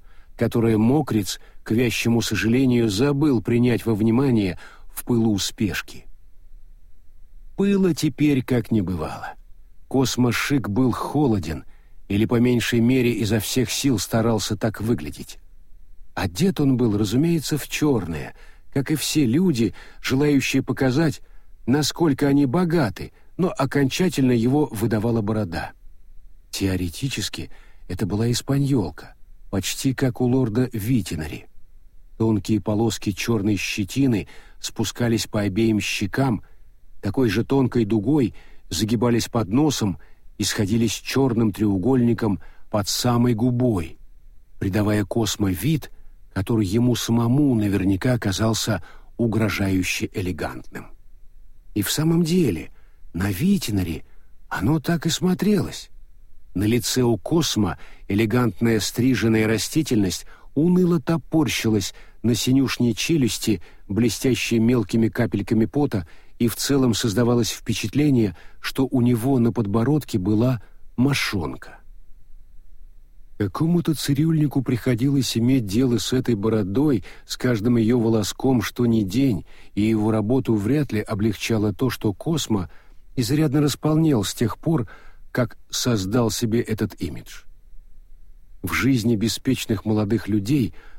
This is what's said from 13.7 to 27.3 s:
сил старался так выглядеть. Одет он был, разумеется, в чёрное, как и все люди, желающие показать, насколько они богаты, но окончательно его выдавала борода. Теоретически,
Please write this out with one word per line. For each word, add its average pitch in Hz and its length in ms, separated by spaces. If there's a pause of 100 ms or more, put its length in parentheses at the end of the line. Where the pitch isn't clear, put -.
сил 127 280
старался 110 580
так 107 240
выглядеть. 104 580 (760)
Одет 92 440
он 135 200
был, 113 180
разумеется, 139 600
в - 100
чёрное, 87 640 (380)
как 139 180
и 156 40
все 151 320
люди, 120 480 (260)
желающие 135 640
показать, 135 580 (460)
насколько 143 600
они 143 200
богаты, 160 640 (240)
но 175 180
окончательно 139 800
его 127 400
выдавала 113 480
борода. 104 520 (800)
Теоретически, 95 1000 (380)